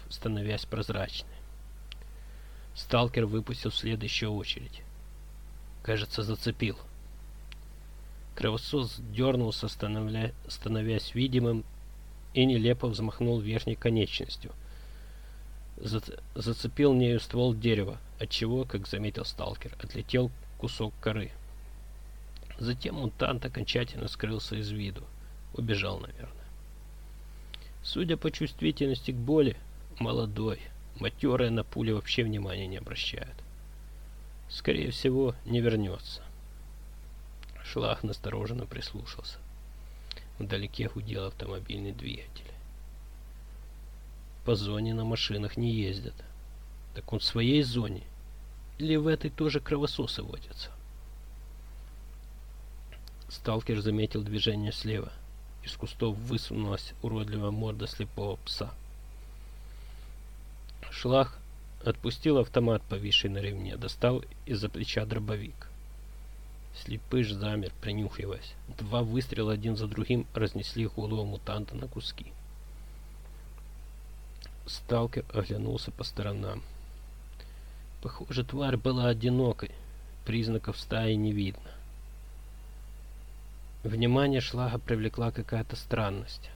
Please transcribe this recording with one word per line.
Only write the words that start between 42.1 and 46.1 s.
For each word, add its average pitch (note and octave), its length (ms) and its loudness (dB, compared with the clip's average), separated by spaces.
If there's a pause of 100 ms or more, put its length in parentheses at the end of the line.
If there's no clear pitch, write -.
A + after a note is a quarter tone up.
По A#2 120 6
зоне G#2 380 2
на A2+ 120 0
машинах G#2+ 500 0
не A#2+ 160 4
ездят. G2 440 0 (800)